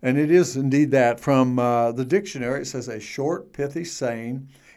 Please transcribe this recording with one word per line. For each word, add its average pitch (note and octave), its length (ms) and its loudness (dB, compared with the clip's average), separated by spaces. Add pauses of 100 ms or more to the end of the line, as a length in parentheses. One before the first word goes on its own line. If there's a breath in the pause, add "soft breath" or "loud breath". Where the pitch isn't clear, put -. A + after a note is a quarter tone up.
And B2+ 160 0
it D3+ 120 2
is E3+ 280 4
indeed C#3 340 2
that A#2+ 300 4
from, C3 360 2
uh, A#2+ 360 2
the B2+ 100 -4
dictionary. C#3+ 600 -2
It - 20 -10
says, B2+ 240 -8
"A A2 100 -10
short, D3+ 540 -6
pithy C#3+ 320 -6
saying B2 640 -6 (280 soft breath)